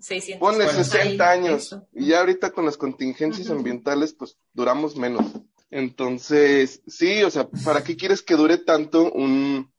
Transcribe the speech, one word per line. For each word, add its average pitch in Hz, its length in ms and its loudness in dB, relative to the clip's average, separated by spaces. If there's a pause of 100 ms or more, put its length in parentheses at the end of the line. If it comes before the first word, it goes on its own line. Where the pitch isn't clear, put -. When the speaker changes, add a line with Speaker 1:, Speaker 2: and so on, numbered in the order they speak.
Speaker 1:
seiscientos 190 460 -6
Speaker 2:
Ponle 214 180 2
Speaker 1:
años? 151 100 0 (140)
Speaker 2:
sesenta 196 420 2
Speaker 1:
Ahí, 180 80 4
Speaker 2:
años. 170 280 0
Speaker 1:
eso. - 280 -18
Speaker 2:
Y 139 140 -4
ya 165 100 6
ahorita 185 320 0
con 170 160 -4
las 143 100 -2
contingencias 135 720 -6
Speaker 1:
Ujú. 151 100 -4
Speaker 2:
ambientales, 139 540 -4
pues, - 240 -16 (160)
duramos 135 440 -2
menos. 123 280 -2 (600)
Entonces, 135 1000 2
sí, 202 360 0
o 185 80 4
sea, - 180 -2 (160)
¿para 143 200 0
qué 170 120 -6
quieres 190 260 -2
que - 140 0
dure 156 220 4
tanto 165 540 2
un, 135 680 -2